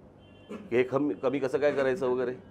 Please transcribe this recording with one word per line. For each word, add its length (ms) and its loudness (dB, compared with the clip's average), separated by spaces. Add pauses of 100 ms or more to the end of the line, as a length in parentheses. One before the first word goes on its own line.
(520)
की 260 -4
हे 60 6
कमी, 320 0
कमी 240 -2
कसं 200 -2
काय 140 4
करायचं 360 0
वगैरे. 260 -2 (160)